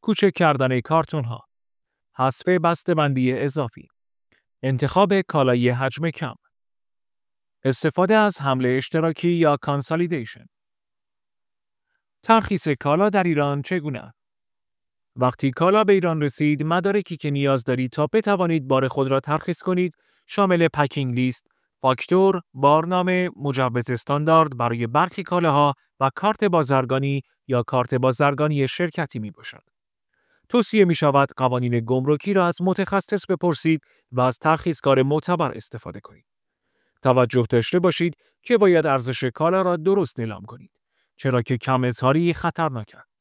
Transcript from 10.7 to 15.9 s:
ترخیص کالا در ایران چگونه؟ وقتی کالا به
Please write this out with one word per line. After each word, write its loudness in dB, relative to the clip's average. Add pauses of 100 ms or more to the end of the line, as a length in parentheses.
ترخیص 2
کالا 0
در 0
ایران 0
چگونه؟ -6 (1040)
وقتی 0
کالا 2
به 4